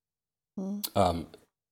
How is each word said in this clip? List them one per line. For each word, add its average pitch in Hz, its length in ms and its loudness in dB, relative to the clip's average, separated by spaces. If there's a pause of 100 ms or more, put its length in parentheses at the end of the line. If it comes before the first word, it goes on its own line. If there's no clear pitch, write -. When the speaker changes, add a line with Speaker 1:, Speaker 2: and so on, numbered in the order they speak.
(580)
Speaker 1:
Mm. 202 380 -4
Speaker 2:
Um, 85 300 2 (460)